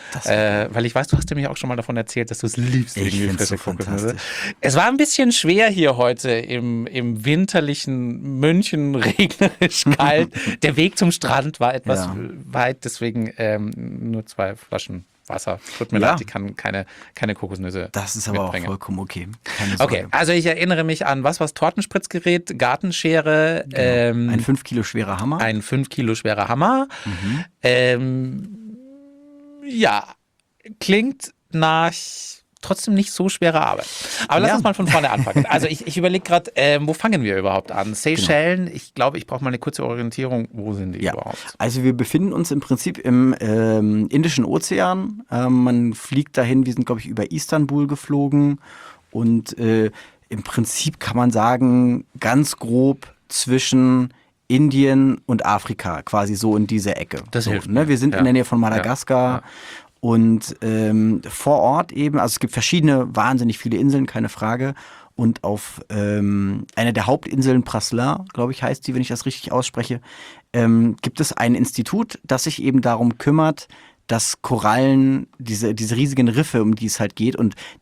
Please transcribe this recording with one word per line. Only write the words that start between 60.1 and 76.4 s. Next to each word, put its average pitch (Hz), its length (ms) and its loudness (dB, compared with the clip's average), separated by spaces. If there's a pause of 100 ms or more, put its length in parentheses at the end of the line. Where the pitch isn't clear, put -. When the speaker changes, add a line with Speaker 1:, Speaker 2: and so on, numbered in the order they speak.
Speaker 1:
ähm, 110 640 2
vor 143 340 0
Ort 147 300 2
eben, 147 280 0
also 110 140 0
es - 60 -6
gibt 120 140 -4
verschiedene, 135 640 2
wahnsinnig 117 420 2
viele 113 200 -2
Inseln, 135 280 2
keine 113 240 -4
Frage. 127 460 -4 (400)
Und 117 280 0
auf, - 460 -6
ähm, 101 840 0
einer 117 160 0
der 107 160 -2
Hauptinseln, 131 560 2
Praslin, 120 540 -2 (140)
glaub 123 200 -2
ich, - 100 -10
heißt 131 240 -4
die, 127 80 -4
wenn 127 80 0
ich 123 60 -4
das - 180 -6
richtig - 260 -8
ausspreche, 120 500 -2 (520)
ähm, 117 480 4
gibt - 200 -6
es - 120 -2
ein 120 220 2
Institut, - 680 -2
das 127 200 -2
sich - 180 -4
eben 131 200 2
darum 120 360 2
kümmert, 156 500 0 (380)
dass - 380 -2
Korallen, 135 840 4 (140)
diese, 110 340 -2
diese 110 220 -2
riesigen 131 320 2
Riffe, 120 340 2